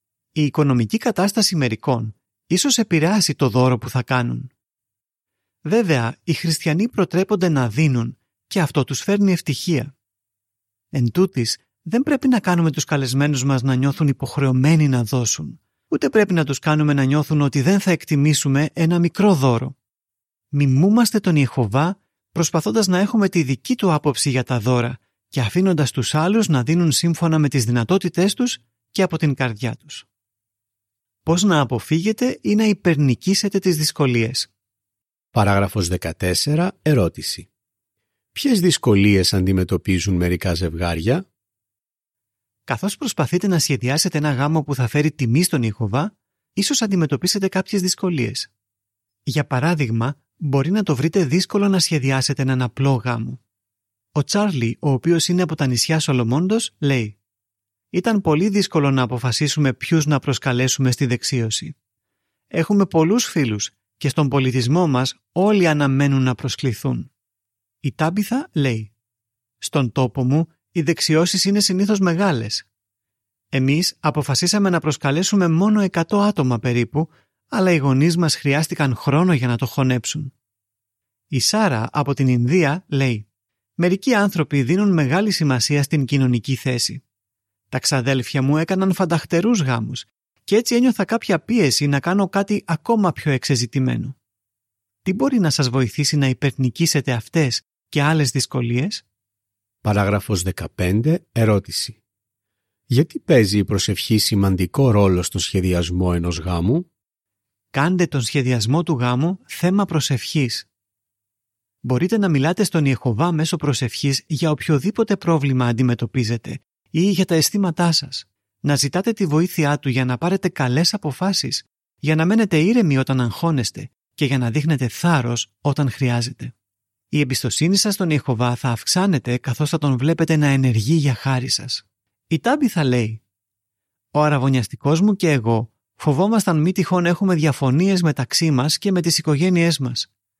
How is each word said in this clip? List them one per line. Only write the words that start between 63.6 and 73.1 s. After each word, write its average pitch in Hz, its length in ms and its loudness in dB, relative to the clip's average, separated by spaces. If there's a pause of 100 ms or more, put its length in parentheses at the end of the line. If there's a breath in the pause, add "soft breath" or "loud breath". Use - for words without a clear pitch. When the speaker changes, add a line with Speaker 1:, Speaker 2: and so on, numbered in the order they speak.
Speaker 1:
και 143 120 -2
στον 143 200 0
πολιτισμό 131 580 0
μας 131 320 -2 (120)
όλοι 190 360 2
αναμένουν 139 560 2
να 127 120 0
προσκληθούν». 123 760 -6 (680)
Η 135 120 -6
Τάμπιθα 202 640 -2
λέει: 120 400 -2 (640)
«Στον 131 340 -2
τόπο 131 320 -2
μου, 147 240 0 (240)
οι 170 100 -4
δεξιώσεις 160 640 0
είναι 202 160 0
συνήθως 196 400 0
μεγάλες. 165 680 -2 (840)